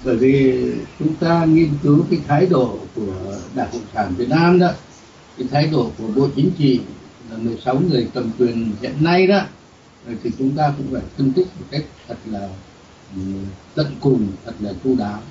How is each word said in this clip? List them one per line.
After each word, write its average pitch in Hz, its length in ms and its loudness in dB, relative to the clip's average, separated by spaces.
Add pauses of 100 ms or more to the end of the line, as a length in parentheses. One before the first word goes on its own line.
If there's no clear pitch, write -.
Bởi 120 120 0
vì 131 480 4 (340)
chúng 156 160 0
ta 165 300 2
nghiên 160 260 6 (120)
cứu 151 280 6
cái 165 180 2
thái 151 180 4
độ 127 320 2 (160)
của 101 180 -4 (420)
Đảng 123 180 -2
Cộng 120 100 -8 (120)
sản 101 220 -2
Việt 120 120 -2
Nam 170 300 6
đó, 180 120 6 (680)
cái 127 120 -4
thái 147 160 2
độ 131 320 0
của 110 80 -8 (100)
Bộ 139 200 4
Chính 160 220 2
trị, 131 220 4 (500)
là 113 60 -12
mười 113 280 -4
sáu 131 160 0
người 147 340 0
cầm 113 240 -4
quyền 113 420 0
hiện 131 200 -6
nay 175 260 4
đó, 196 140 4 (680)
ờ, 120 60 -8 (100)
thì 117 160 -2
chúng 135 180 0
ta 151 200 2
cũng 135 160 -6
phải - 100 -4 (140)
phân 135 160 2
tích 180 140 2 (140)
một 139 100 -12
cách 151 140 -4 (240)
thật 117 80 -10 (100)
là, 101 220 -8 (680)
ừ, 95 40 -8 (540)
tận 147 260 -2
cùng, 117 280 2 (160)
thật 113 160 -12
là 104 120 -6 (120)
chu 131 140 2
đáo. 104 200 -4 (120)